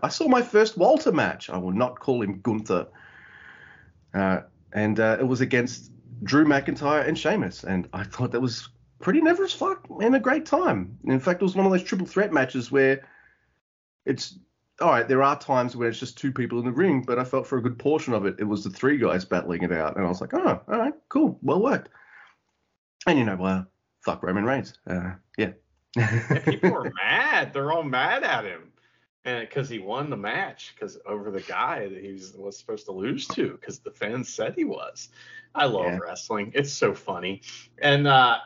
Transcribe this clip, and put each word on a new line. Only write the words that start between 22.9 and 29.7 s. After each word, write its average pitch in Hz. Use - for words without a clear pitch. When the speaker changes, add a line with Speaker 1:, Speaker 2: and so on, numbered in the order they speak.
Speaker 1:
And, 170
you 123
know, 95
uh, 92
fuck -
Roman 95
Reigns. 127
Uh, 92
yeah. 104
<laughs> -
Speaker 2:
And 117
people 175
are -
mad. 160
They're 139
all 170
mad 147
at 123
him. 87
And 117
'cause 139
he 117